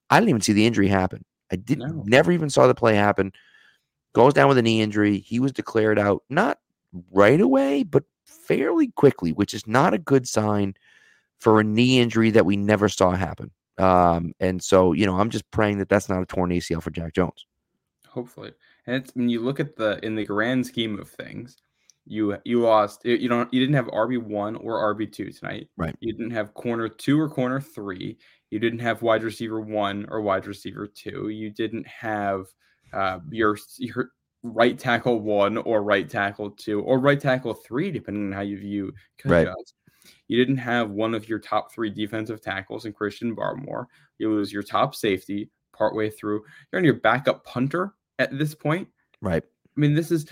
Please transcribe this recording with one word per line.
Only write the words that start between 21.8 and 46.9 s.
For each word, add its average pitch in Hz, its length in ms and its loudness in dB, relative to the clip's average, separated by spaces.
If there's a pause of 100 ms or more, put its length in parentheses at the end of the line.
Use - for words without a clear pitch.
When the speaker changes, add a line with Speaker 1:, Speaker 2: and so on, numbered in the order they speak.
Speaker 2:
you, 104 400 -4
you 120 160 0
lost, 110 440 2
you, 120 100 2
you 120 140 -2
don't, 120 260 -2
you 127 60 2
didn't 139 160 2
have 123 160 0
R 110 160 0
B 127 80 -2
one 104 400 -6
or 110 200 -8
R 104 160 0
B 104 140 -4
two 101 240 -10
tonight. - 460 -12
Speaker 1:
Right. 82 240 -6
Speaker 2:
You 110 120 -6
didn't 120 200 -8
have 107 200 -6
corner 117 360 -6
two 139 320 0
or 156 80 -2
corner 131 320 -4
three. 101 580 -12 (320)
You 107 80 -6
didn't 117 220 -2
have 117 220 -4
wide 110 200 2
receiver 110 380 -8
one 104 480 -6
or 113 120 -6
wide 95 280 -2
receiver 101 400 -12
two. 98 400 -12
You 110 200 -10
didn't 110 380 -8
have, 101 600 -6 (460)
uh, 95 280 -4 (100)
your, 107 260 0 (220)
your 123 320 -8 (320)
right 117 340 2
tackle 120 440 -2
one 104 380 0
or 107 260 0
right 101 260 0
tackle 104 400 -4
two 104 300 -6
or 131 180 0
right 143 220 2
tackle 127 340 -2
three, 160 380 -8
depending 104 340 -6
on 95 60 -8
how 98 80 -8
you 101 180 -8
view 101 340 -8 (320)
Speaker 1:
Right. 85 220 4
Speaker 2:
Kajaz. - 260 -12 (540)
You 120 180 2
didn't 131 140 0
have 120 320 -2
one 110 240 -4
of 107 140 -8
your 110 100 -6
top - 340 -6
three 113 160 -6
defensive 107 520 -8
tackles 98 440 -10
in 107 100 -12
Christian 107 420 -6
Barmore. 113 500 -8 (320)
You 110 100 -2
lose 104 240 -2
your 104 120 -8
top 123 320 -2
safety 101 540 -4 (220)
partway 107 380 -2
through. 107 320 -8 (300)
You're 190 80 -2
on 180 40 2
your 135 100 4